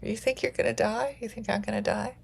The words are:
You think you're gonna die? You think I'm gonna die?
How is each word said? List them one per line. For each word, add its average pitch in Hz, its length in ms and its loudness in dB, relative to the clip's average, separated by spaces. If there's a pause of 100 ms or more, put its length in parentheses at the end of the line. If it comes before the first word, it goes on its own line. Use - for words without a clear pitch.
You 214 160 -4
think 262 260 -2
you're 247 80 2
gonna - 220 2
die? 233 460 0
You 233 100 -8
think 214 200 -12
I'm 202 120 2
gonna 208 200 2
die? 208 420 0